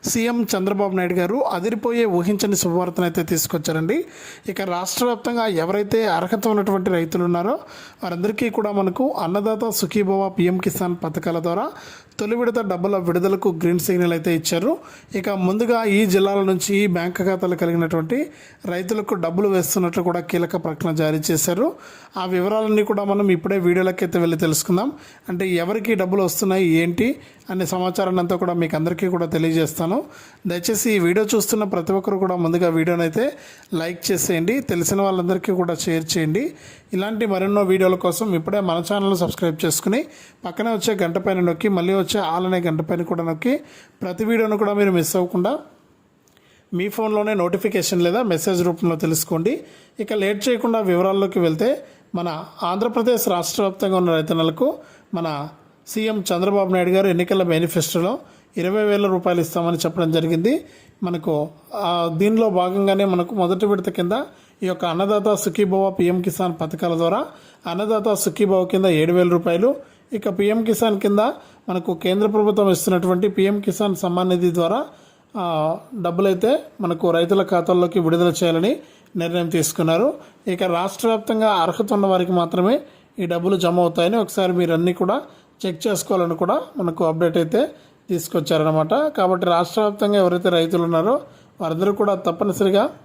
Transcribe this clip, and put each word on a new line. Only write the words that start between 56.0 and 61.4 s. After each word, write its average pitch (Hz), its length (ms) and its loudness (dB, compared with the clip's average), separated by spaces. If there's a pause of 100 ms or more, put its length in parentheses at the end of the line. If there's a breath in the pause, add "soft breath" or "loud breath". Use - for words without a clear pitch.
చంద్రబాబు 190 440 2
నాయుడు 180 160 2
గారు 190 180 4
ఎన్నికల 180 360 2
మేనిఫెస్టోలో 170 760 0 (380 loud breath)
ఇరవై 190 260 0
వేల 202 320 2
రూపాయలు 175 260 2
ఇస్తామని 170 360 0
చెప్పడం 165 400 0
జరిగింది. 165 360 2 (500 loud breath)
మనకు, 175 300 -4 (540)